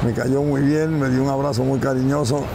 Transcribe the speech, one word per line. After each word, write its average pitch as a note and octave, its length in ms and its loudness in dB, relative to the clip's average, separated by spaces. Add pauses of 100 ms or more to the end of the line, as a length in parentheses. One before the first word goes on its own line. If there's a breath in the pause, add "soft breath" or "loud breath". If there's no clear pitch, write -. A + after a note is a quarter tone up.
Me A#2+ 80 2
cayó C3 300 0
muy C#3+ 200 0
bien, D#3 360 0
me C#3 100 0
dio B2+ 140 2
un C#3 60 0
abrazo C3+ 340 -2
muy C3 160 0
cariñoso. C3+ 640 0 (120)